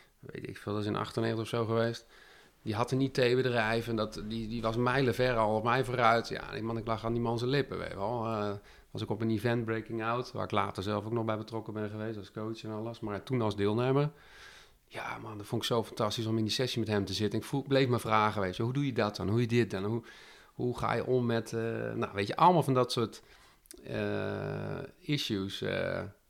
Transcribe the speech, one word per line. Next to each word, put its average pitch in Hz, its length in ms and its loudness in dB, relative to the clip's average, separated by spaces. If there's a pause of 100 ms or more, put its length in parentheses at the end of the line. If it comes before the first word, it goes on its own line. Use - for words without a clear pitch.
(200)
weet - 280 -12
ik - 100 -12
veel, 104 140 -6
dat 104 100 -2
is 104 60 -2
in 104 80 0
achtennegentig 113 480 -2
of - 60 -8
zo 117 140 0
geweest. 113 420 0 (560)
Die 110 120 -4
had 117 160 0
een 131 100 2
I 135 100 0
T-bedrijf 120 800 2
en 117 80 -2
dat, 107 320 -4
die, 113 200 -6
die 117 140 -4
was 113 140 0
mijlenver 123 600 2
al 110 200 4
op 110 80 0
mij 123 200 4
vooruit. 117 440 4
Ja, - 240 -8
die 107 100 -6
man, 113 160 -4
ik 110 80 -6
lag 113 180 -2
aan 117 80 0
die 117 100 0
man 117 160 0
zijn 123 120 0
lippen, 135 280 0
weet 85 120 -6
je 87 60 -8
wel. 110 300 -2
Eh, 104 240 0 (400)
was 107 120 -6
ik 110 80 -6
op 107 100 -2
een 113 100 0
event 117 340 2
Breaking 113 400 -4
Out, 120 280 -2
waar 104 120 -4
ik 95 60 -6
later 101 320 0
zelf 104 220 0
ook 110 80 -6
nog 117 120 0
bij 110 120 0
betrokken 107 360 -8
ben 107 180 -6
geweest 107 280 -8
als 98 140 -14
coach 110 320 -8
en 110 80 -8
alles. 113 280 -8
Maar 104 220 -4
toen 127 200 0
als 104 140 0
deelnemer, 127 540 4 (760)
ja - 320 -10
man, 110 200 -10
dat 101 80 -10
vond 113 160 -2
ik - 60 -4
zo 117 160 2
fantastisch 110 420 -2
om 110 120 2
in 110 60 2
die 104 80 0
sessie 123 280 0
met 104 80 0
hem 104 160 4
te 95 100 -4
zitten. 104 240 0
Ik 107 60 -2
voel, 139 180 -2
bleef 135 260 4
maar 120 120 4
vragen, 107 400 4
weet 92 160 0
je, 117 60 -2
hoe 120 100 0
doe 143 140 0
je 131 60 0
dat 107 240 0
dan? 92 120 -2
Hoe 101 60 2
doe 120 80 4 (140)
je 117 60 6
dit 101 80 2
dan? 95 140 -2
Hoe, 113 180 -2 (520)
hoe 123 240 -2
ga - 160 0
je 117 120 -2
om 127 200 2
met, 117 260 0
eh, 113 80 -2 (340)
nou, 113 200 -2
weet 101 120 0
je, - 100 -4
allemaal 170 260 8
van 135 120 2
dat 127 180 4
soort, 117 300 -2 (640)
eh, 104 920 -4 (200)
issues. 104 640 -4
Eh, 92 380 -2 (300)